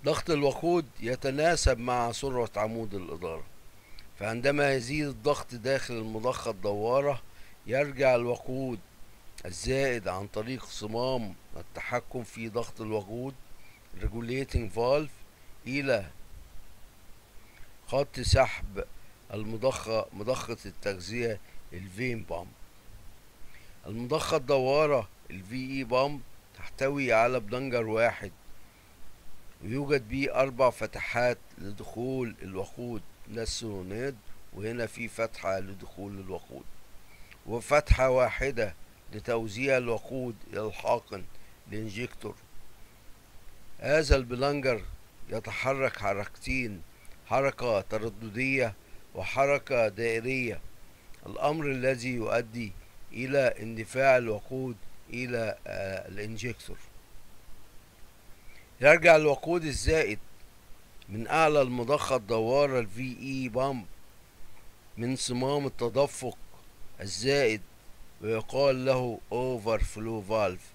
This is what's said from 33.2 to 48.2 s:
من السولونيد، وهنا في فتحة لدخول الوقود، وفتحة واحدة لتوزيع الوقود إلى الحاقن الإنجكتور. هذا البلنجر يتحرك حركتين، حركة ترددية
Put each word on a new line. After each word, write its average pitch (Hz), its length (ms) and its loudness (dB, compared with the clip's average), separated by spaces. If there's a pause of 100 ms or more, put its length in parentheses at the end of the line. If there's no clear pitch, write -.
من 110 120 -8
السولونيد، 110 760 -4 (360)
وهنا 113 320 -4
في 113 220 -8
فتحة 95 520 -2
لدخول 98 600 -8
الوقود، 92 440 -10 (840)
وفتحة 131 640 6
واحدة 127 680 2 (380)
لتوزيع 117 640 0
الوقود 123 580 -2 (180)
إلى 104 140 -2
الحاقن 110 560 -2 (480)
الإنجكتور. 107 640 -6 (1400)
هذا 143 360 6
البلنجر 131 640 2 (480)
يتحرك 123 680 0
حركتين، 104 840 -2 (440)
حركة 123 560 2
ترددية 110 920 0 (420)